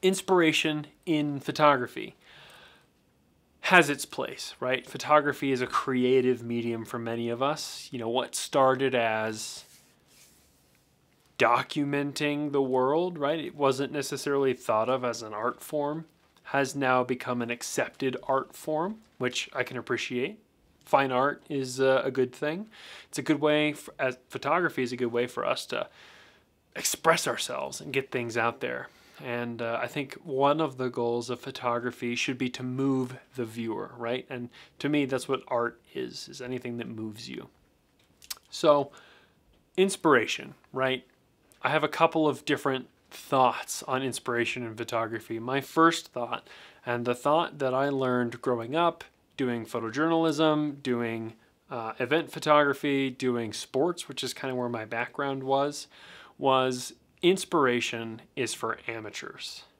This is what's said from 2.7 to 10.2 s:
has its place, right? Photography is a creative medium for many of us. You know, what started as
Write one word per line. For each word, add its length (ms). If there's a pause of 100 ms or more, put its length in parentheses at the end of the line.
has 280
its 160
place, 540
right? 260
Photography 680
is 80
a 60
creative 800
medium 420
for 140
many 300
of 120
us. 500
You 60
know, 100
what 280
started 580
as 720 (1700)